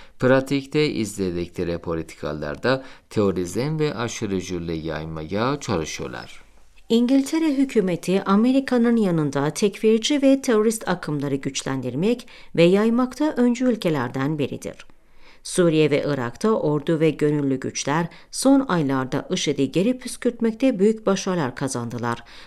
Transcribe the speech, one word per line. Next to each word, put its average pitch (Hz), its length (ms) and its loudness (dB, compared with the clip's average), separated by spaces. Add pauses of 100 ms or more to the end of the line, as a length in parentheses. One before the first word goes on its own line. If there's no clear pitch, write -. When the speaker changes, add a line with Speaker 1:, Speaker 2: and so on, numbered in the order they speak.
(200)
Speaker 1:
pratikte 135 680 2
izledikleri 87 880 -4
politikalarda 80 1080 -4 (260)
terörizm 101 680 -2
ve 151 160 -2
aşırıcılığı 92 800 -4
yaymaya 80 840 -4
çalışıyorlar. 78 840 -6 (460)
Speaker 2:
İngiltere 269 640 2
hükümeti 196 720 0
Amerika'nın 240 720 2
yanında 156 540 2
tekfirci 220 720 2
ve 269 200 6
terörist 220 480 2
akımları 147 460 -2
güçlendirmek 139 920 -4 (280)
ve 160 80 6
yaymakta 233 720 2
öncü 247 280 2
ülkelerden 147 760 0
biridir. - 460 -6 (580)
Suriye 156 480 4
ve 143 160 2
Irak'ta 135 440 -2
ordu 151 480 0
ve 160 100 4
gönüllü 147 500 0
güçler 143 480 -2 (240)
son 269 360 4
aylarda 135 640 0
işid'i 143 400 0
geri 233 260 2
püskürtmekte 240 800 -2
büyük 220 260 2
başarılar 185 500 0
kazandılar. 120 680 -4 (240)